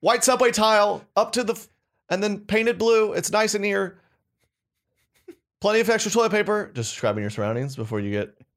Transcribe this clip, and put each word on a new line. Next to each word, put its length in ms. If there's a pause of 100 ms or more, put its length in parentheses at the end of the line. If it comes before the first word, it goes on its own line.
White 240
subway 260
tile 540 (120)
up 160
to 120
the, 100
f-, 140 (400)
and 140
then 180
painted 380
blue. 340
It's 180
nice 240
in 80
here. 360 (1600)
Plenty 200
of 80
extra 220
toilet 200
paper. 440
Just 180
describing 300
your 80
surroundings 460
before 240
you 100
get 260 (200)